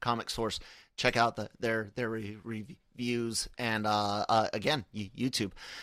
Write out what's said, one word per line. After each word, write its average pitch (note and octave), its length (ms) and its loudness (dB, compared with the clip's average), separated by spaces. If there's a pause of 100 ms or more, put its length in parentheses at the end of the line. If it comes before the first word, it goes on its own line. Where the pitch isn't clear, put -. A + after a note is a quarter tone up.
comic A#2+ 280 0
source. A2+ 300 -2 (380)
Check B2 200 2
out A#2 200 4
the, G#2+ 140 -6 (100)
their, A2 340 0
their B2 140 0
re-, A2 340 -4
reviews. A#2 1080 -4 (100)
And, A2 280 0
uh, G#2 420 2
uh, A2 260 6
again, A#2 380 0
y-, G#2 240 -6
YouTube. A#2 360 0 (300)